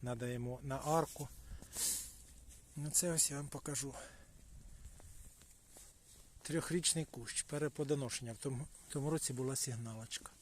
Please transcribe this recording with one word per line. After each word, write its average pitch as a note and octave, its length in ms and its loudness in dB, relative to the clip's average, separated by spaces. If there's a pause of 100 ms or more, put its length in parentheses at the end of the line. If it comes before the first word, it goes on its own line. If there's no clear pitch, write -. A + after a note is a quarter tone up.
Надо B2 240 -2
йому B2 380 -2
на C3+ 120 0
арку. D3 540 4 (1500)
Ну, D3 140 -4
це F3 220 6
ось D#3+ 200 6
я C#3+ 60 -2
вам D3 100 -2
покажу. C#3 460 -2 (2500)
Трьохрічний D#3+ 640 4
кущ, - 360 -4
переплодоношення. C#3+ 920 2
В A2 40 -8
тому, C3+ 280 0 (240)
в - 40 -6
тому C#3+ 160 2
році D#3 240 2
була C3 220 2
сигналочка. A2+ 760 -2 (100)